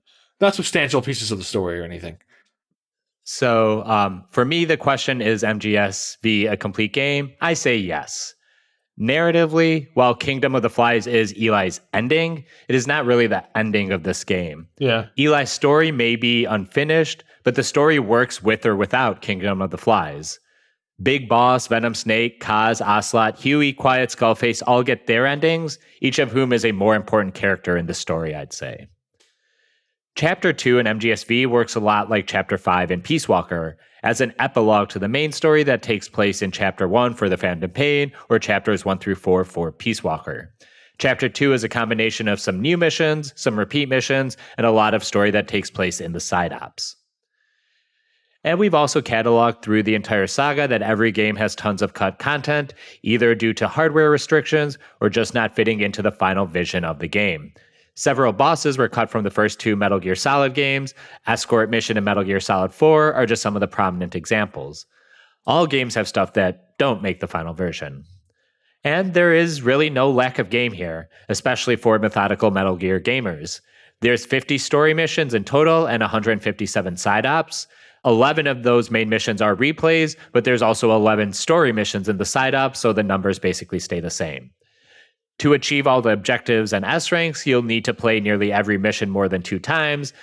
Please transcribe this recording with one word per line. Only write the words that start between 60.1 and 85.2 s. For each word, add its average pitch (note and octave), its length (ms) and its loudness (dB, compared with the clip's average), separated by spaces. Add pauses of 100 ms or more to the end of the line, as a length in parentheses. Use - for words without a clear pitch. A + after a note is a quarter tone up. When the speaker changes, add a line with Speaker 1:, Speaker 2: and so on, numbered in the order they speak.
Speaker 2:
Solid C#3 400 0
games. C3+ 400 -2 (320)
Escort A2+ 420 0
Mission A2+ 280 -2
and G#2 80 0
Metal G2+ 180 0
Gear G2 160 0
Solid F#2 340 0
Four D#3 400 4
are B2+ 140 0
just G#2+ 160 0
some G#2 140 -2
of G2+ 40 -2
the G2+ 60 -2
prominent F2+ 480 -2
examples. E2+ 720 -6 (600)
All D#3+ 180 4
games C3 300 -2
have G#2+ 100 -2
stuff - 280 -2
that - 440 -2
don't B2 240 0
make F#2+ 160 -4
the F#2+ 80 -8
final E2 280 -6
version. D#2 500 -8 (800)
And E3+ 300 -2
there F3 200 4
is E3 280 2
really C#3 280 2
no C3+ 220 2
lack B2+ 260 0
of G#2+ 100 -2
game A#2+ 240 0
here, F2 360 -10 (200)
especially A#2+ 460 -2
for A2+ 240 4
methodical G#2 540 2
Metal F#2+ 240 0
Gear F#2 240 0
gamers. F2+ 600 -4 (400)
There's A#2+ 240 2
fifty C3+ 340 -2
story D3+ 360 2
missions D#3 400 -2
in G#2+ 80 2
total D#3+ 440 2
and A2+ 140 0
a G#2+ 80 0
hundred G#2+ 320 0
fifty-seven G2 580 -4
side G#2+ 280 0
ops. D#3 400 -2 (380)
Eleven C#3 420 4
of C3 160 -2
those A#2+ 300 2
main A2+ 160 0
missions A2 340 0
are G#2 140 2
replays, D#3 580 2 (180)
but A#2+ 120 2
there's B2 180 2
also A2+ 320 4
eleven G#2+ 380 4
story D#3+ 400 2
missions G#2 360 -4
in G2+ 100 0
the G2+ 60 -2
side C3 300 -2
ops, C3+ 240 0
so A#2 140 2
the G#2 100 0
numbers G2 380 -2
basically F#2 400 -4
stay - 180 -6
the E2+ 100 -6
same. C#2+ 440 -8 (880)